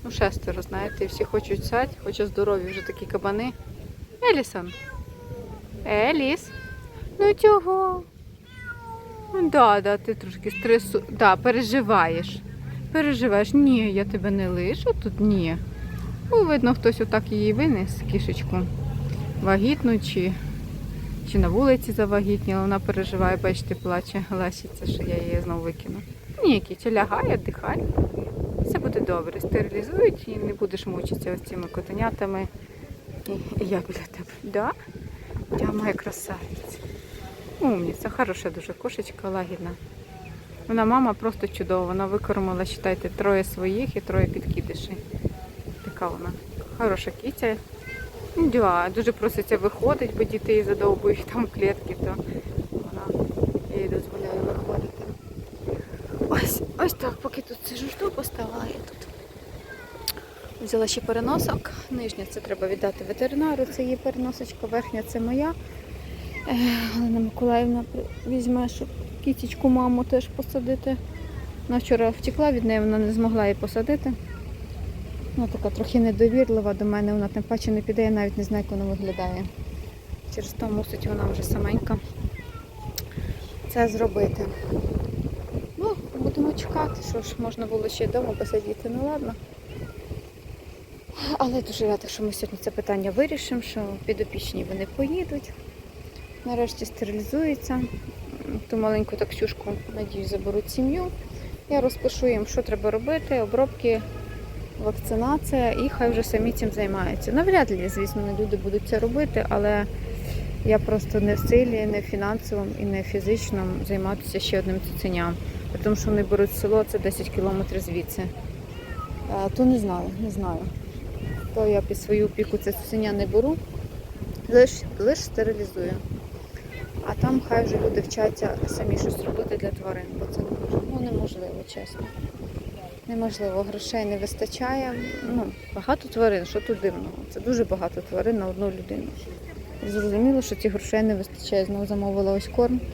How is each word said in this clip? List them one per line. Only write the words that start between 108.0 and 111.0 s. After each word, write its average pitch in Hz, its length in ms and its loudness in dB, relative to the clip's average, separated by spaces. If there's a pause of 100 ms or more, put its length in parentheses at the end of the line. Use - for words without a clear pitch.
люди 214 160 2
будуть 202 320 -2
це 220 100 2
робити, 233 500 2
але 208 380 4 (800)
я 214 140 6
просто 214 420 2